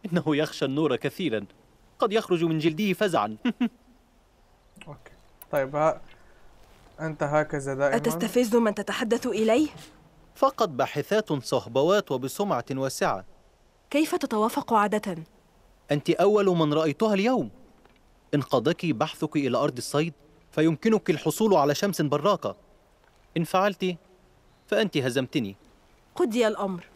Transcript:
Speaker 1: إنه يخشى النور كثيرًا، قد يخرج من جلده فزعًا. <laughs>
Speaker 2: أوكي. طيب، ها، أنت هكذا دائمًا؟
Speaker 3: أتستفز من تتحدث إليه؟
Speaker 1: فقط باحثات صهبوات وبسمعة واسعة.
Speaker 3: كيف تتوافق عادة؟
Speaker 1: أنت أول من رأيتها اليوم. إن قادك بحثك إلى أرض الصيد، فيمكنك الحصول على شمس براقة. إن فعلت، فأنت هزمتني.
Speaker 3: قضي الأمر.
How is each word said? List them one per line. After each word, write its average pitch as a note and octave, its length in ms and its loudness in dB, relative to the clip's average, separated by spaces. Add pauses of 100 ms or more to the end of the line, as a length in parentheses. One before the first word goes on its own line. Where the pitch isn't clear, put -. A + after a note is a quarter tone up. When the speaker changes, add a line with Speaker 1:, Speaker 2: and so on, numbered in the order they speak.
Speaker 1:
إنه D#3+ 300 0
يخشى D3+ 300 -2
النور C#3 300 0
كثيرًا، A2+ 500 -4 (540)
قد G#3+ 140 2
يخرج F#3 300 0
من D#3+ 160 0
جلده E3+ 340 0
فزعًا. C3 520 0
<laughs> - 1400 -10
Speaker 2:
أوكي. - 240 -20 (400)
طيب، C#3 240 -2
ها، D3+ 260 2 (960)
أنت D#3 240 -6
هكذا D3 500 -2
دائمًا؟ C#3 220 2
Speaker 3:
أتستفز A3+ 600 0
من A3 200 2
تتحدث A3 520 -2
إليه؟ A3 400 2 (680)
Speaker 1:
فقط - 340 2
باحثات D3 640 -2
صهبوات C#3 800 0
وبسمعة C3+ 600 -2
واسعة. C3+ 540 -2 (640)
Speaker 3:
كيف D4+ 260 0
تتوافق A#3 580 -2
عادة؟ G#3 420 0 (760)
Speaker 1:
أنت D3 180 -2
أول G3+ 360 4
من E3 280 4
رأيتها D#3+ 400 0
اليوم. G3 360 0 (840)
إن D3 80 2
قادك C3+ 440 0
بحثك D3+ 500 -4
إلى B2+ 220 0
أرض C3 200 -2
الصيد، D3+ 360 -4 (380)
فيمكنك E3 580 0
الحصول F3+ 440 2
على C#3+ 220 4
شمس G3+ 260 -2
براقة. D3 540 0 (840)
إن E3+ 60 0
فعلت، F#3 520 0 (720)
فأنت G#3 300 0
هزمتني. B2+ 580 -2 (600)
Speaker 3:
قضي A#3+ 320 0
الأمر. G3 380 -4 (100)